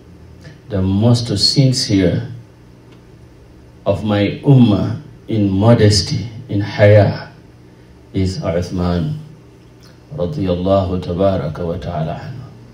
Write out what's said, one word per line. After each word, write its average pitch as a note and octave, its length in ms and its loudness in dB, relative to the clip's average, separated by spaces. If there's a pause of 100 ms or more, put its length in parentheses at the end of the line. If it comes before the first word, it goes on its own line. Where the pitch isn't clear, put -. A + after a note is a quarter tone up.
(680)
The F#2+ 120 -4
most G#2 560 2
sincere A2+ 960 2 (1500)
of G2+ 180 -2
my G#2 400 -2
ummah A2+ 560 4 (280)
in G#2 220 0
modesty, G#2 760 2 (220)
in G#2 100 -2
haya, G#2 720 4 (840)
is F#2+ 260 -4
Uthman, F2 760 -4 (1000)
radiyallahu F#2 840 -2
tabaraka F2 640 -2
wa E2 120 -6
ta'ala E2+ 500 -8
anhu. - 220 -16 (240)